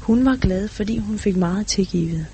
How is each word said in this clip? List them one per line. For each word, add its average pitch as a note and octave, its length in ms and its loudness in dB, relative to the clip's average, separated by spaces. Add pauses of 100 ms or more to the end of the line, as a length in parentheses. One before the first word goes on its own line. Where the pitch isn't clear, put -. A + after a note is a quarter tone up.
Hun A#3+ 240 2
var C4 120 4
glad, F#3+ 320 0
fordi A3 300 -4
hun G#3+ 200 -4
fik G3 180 2
meget F#3 300 0
tilgivet. E3 680 -2